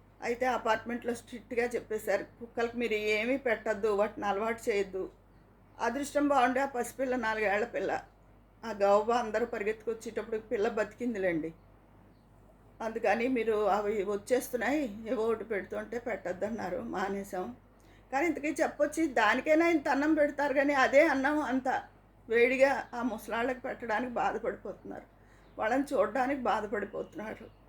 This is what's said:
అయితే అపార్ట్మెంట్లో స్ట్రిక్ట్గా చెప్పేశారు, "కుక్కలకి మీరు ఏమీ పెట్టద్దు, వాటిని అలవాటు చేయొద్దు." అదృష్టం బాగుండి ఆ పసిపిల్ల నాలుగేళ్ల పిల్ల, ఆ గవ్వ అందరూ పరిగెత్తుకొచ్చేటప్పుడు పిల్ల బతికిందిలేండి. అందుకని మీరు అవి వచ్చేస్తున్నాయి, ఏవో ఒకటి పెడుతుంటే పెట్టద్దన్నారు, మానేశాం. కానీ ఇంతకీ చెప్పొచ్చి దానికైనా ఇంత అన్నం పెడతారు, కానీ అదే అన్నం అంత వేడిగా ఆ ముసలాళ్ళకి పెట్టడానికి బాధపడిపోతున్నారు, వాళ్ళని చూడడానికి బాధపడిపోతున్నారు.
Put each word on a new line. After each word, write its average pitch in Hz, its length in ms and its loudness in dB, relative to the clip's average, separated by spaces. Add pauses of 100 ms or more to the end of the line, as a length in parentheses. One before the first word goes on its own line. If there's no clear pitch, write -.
(240)
అయితే 240 220 -2
అపార్ట్మెంట్లో 233 680 -2
స్ట్రిక్ట్గా 233 520 -4
చెప్పేశారు, 233 580 -2
"కుక్కలకి 233 540 -6
మీరు 233 160 0
ఏమీ 214 440 0
పెట్టద్దు, 220 500 -2
వాటిని 208 380 0
అలవాటు 226 440 -2
చేయొద్దు." 190 420 -2 (720)
అదృష్టం 285 460 0
బాగుండి 262 320 4
ఆ 277 60 2
పసిపిల్ల 254 500 -2
నాలుగేళ్ల 214 500 0
పిల్ల, 160 360 -4 (640)
ఆ 226 60 -8 (120)
గవ్వ 208 280 6
అందరూ 226 340 0
పరిగెత్తుకొచ్చేటప్పుడు 220 920 -6
పిల్ల 220 320 -2
బతికిందిలేండి. 202 840 -2 (1300)
అందుకని 226 460 2
మీరు 226 280 2 (120)
అవి 208 360 2
వచ్చేస్తున్నాయి, 226 1080 -2
ఏవో 220 120 0
ఒకటి 220 200 0
పెడుతుంటే 214 560 -6
పెట్టద్దన్నారు, 196 800 -4
మానేశాం. 196 800 -6 (560)
కానీ 277 160 0
ఇంతకీ 294 200 -2
చెప్పొచ్చి 302 600 0
దానికైనా 262 600 4
ఇంత 320 220 2
అన్నం 285 240 2
పెడతారు, 294 400 2
కానీ 285 200 4
అదే 269 340 6
అన్నం 285 340 2
అంత 254 280 0 (600)
వేడిగా 254 640 6
ఆ 240 80 -6
ముసలాళ్ళకి 247 580 -2
పెట్టడానికి 247 520 -4
బాధపడిపోతున్నారు, 196 920 -4 (540)
వాళ్ళని 247 260 2 (100)
చూడడానికి 247 480 2
బాధపడిపోతున్నారు. 208 1080 -4 (200)